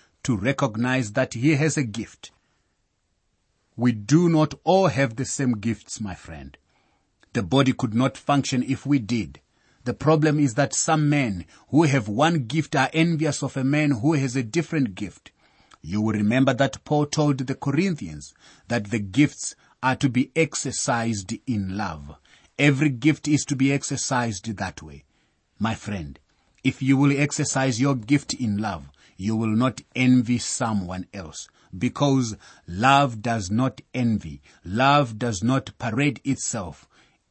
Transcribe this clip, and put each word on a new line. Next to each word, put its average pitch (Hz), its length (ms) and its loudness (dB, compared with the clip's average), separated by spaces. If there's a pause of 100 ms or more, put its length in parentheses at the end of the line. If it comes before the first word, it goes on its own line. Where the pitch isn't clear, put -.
(240)
to 120 120 0
recognize 120 760 -2
that 131 220 -2
he 139 200 2
has 156 220 0
a 147 80 0
gift. - 460 -10 (1500)
We 120 160 2
do 139 360 4
not 156 260 2 (100)
all 185 240 4
have 123 280 0
the 104 80 -4
same 127 280 -2
gifts, 110 480 -6
my 98 140 -8
friend. 71 440 -16 (760)
The 117 80 -2
body 131 300 4
could 110 220 -4
not 131 240 0
function 135 460 0
if 131 200 -4
we 143 140 2
did. 104 420 -4 (440)
The 120 100 -2
problem 156 460 4
is 127 140 2
that 139 200 0
some 156 340 2
men 120 360 0 (240)
who 147 140 4
have 131 260 2
one 139 380 2
gift 151 280 -2
are 135 180 2
envious 160 500 0
of 135 140 -6
a 131 60 -2
man 147 280 2
who 135 240 2
has 135 200 0
a 135 80 0
different 127 520 -2
gift. - 360 -12 (520)
You 95 180 -4
will 107 140 2
remember 123 400 2
that 135 300 0
Paul 147 220 0
told 147 320 0
the 131 160 -4
Corinthians 139 800 -4 (340)
that 107 220 -4
the 113 80 -2
gifts 104 560 0 (280)
are 131 140 0
to 139 120 0
be 123 260 0
exercised 117 1000 -2 (120)
in 98 300 -2
love. 80 400 -8 (420)
Every 143 300 2
gift 139 400 0
is 151 160 2
to 143 100 -2
be 135 180 2
exercised 120 840 -4
that 95 260 -10
way. 73 220 -18 (540)
My 113 160 -2
friend, 87 440 -10 (460)
if 131 180 -2
you 135 140 4
will 139 200 4
exercise 135 640 0
your 139 140 2
gift 127 380 0
in 107 260 -2
love, 87 320 -6 (260)
you 104 200 -2
will 110 180 0
not 123 280 0 (120)
envy 127 440 4
someone 95 760 -4
else, 82 360 -14 (280)
because 127 600 0 (300)
love 117 560 2
does 110 280 -2
not 123 300 -2 (120)
envy. 107 480 -2 (240)
Love 123 540 2
does 110 260 -2
not 131 340 0
parade 120 460 -2
itself, 110 640 -6 (420)